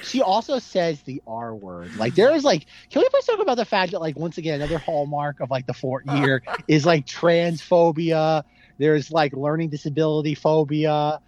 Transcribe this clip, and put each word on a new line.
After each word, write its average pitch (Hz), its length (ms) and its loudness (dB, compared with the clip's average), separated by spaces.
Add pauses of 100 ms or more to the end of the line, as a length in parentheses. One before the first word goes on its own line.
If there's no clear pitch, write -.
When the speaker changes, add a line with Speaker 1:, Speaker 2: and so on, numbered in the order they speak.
Speaker 1:
she - 180 -2
also 226 380 0
says 170 440 -2
the 135 240 -12
R 113 280 -10
word. 90 420 -14
Like, 117 200 -2
there 262 180 6
is, 285 100 0
like, 190 220 0 (240)
can 277 100 0
we 494 80 6
please 539 160 2
talk 427 160 -2
about 359 160 0
the 294 80 -2
fact 185 280 -2
that, 185 80 -6
like, 160 180 -6
once 160 180 -6
again, 156 240 -4
another 151 180 -4
hallmark 147 640 -4
of, 131 100 -8
like, 131 160 -4
the 143 80 -6
Fort 131 320 -6
year 139 360 2 (120)
Speaker 2:
<laughs> - 140 -8
Speaker 1:
is, 151 160 4
like, 160 220 4
transphobia. 165 1400 2 (360)
There's, 151 320 2
like, 156 220 2
learning 147 380 -2
disability 151 640 -2
phobia. 151 920 0